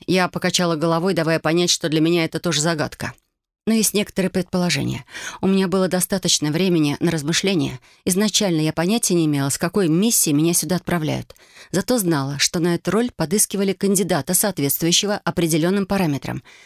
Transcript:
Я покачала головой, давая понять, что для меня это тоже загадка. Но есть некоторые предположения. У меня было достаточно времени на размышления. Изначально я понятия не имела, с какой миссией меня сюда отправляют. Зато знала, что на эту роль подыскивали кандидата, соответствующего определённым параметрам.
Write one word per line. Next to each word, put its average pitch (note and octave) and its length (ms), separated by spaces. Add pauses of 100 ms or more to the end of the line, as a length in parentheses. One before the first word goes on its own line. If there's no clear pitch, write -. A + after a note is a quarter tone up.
Я F3+ 220
покачала F3+ 480
головой, E3 360
давая D#3+ 280
понять, E3+ 280
что - 220
для D#3 100
меня E3 240
это D#3+ 160
тоже D3+ 220
загадка. D3+ 500 (540)
Но A3 80
есть A3 180
некоторые G3 380
предположения. D#3+ 760 (380)
У - 40
меня F#3+ 220
было F#3 200
достаточно F3+ 600
времени D#3+ 500
на E3+ 100
размышления. D#3 680 (260)
Изначально F#3+ 560
я D#3 100
понятия F#3+ 420
не E3+ 120
имела, C#3 240
с - 80
какой F3 300
миссией E3+ 460
меня D#3+ 200
сюда E3+ 220
отправляют. D3+ 600 (340)
Зато A3 280
знала, C#3+ 400
что - 220
на E3+ 160
эту F3 160
роль A#3 220
подыскивали G3 600
кандидата, F#3 580
соответствующего F3+ 880
определённым E3+ 600
параметрам. D3 580 (240)